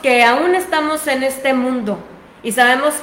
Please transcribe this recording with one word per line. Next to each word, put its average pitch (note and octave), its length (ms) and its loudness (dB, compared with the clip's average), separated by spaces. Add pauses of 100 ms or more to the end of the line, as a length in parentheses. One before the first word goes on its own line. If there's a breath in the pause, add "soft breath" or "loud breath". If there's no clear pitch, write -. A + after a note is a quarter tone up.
que B3 220 4
aún D4 300 2
estamos D#4 520 -2
en C4+ 180 0
este C4+ 280 -2
mundo B3 460 -2 (460)
y A3+ 80 -4
sabemos C4 500 2